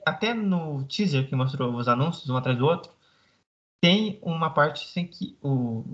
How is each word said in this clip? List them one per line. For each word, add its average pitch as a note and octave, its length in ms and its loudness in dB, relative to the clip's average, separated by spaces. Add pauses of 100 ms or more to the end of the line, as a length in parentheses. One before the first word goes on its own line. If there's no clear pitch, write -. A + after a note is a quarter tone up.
até G#3+ 280 0
no E3+ 520 0
teaser C#3+ 420 0
que C3+ 80 -4
mostrou C3 380 0
os A#2+ 140 -2
anúncios, C3+ 420 0
um B2+ 60 0
atrás B2+ 220 0
do B2+ 80 2
outro, E3+ 280 0 (880)
tem G3 400 4
uma E3 320 -2
parte D3+ 320 2
assim F3 220 -6
que - 340 -10
o, B2 380 0 (140)